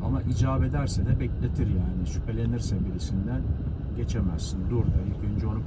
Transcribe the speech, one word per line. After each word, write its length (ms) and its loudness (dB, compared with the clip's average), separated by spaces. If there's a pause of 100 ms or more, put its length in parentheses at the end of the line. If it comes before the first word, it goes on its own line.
Ama 160 0
icap 420 2
ederse 420 0
de 140 4
bekletir 480 0
yani. 400 0
Şüphelenirse 680 -2 (100)
birisinden 560 -2 (560)
geçemezsin. 640 -2 (100)
Dur 140 0
da 260 6
ilk 260 -2
önce 120 0
onu 200 0